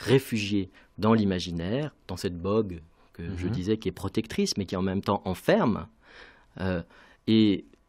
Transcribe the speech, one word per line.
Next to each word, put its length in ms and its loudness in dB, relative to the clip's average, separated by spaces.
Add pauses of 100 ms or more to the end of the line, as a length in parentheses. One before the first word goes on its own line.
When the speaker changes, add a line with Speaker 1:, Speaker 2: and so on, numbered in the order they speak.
Speaker 1:
réfugié 680 0 (280)
dans 160 4
l'imaginaire, 800 0 (140)
dans 80 -8
cette 200 -6
bogue 440 -2 (320)
que 100 -14 (140)
je 100 -4
Speaker 2:
Mhm. 60 -2
Speaker 1:
disais 240 0
qui 120 -6
est 40 -2
protectrice, 640 -2
mais 100 -2
qui 100 -4
en 60 0
même 200 0
temps 220 0
enferme. 640 0 (720)
Euh, 220 -2 (440)
et 380 6 (240)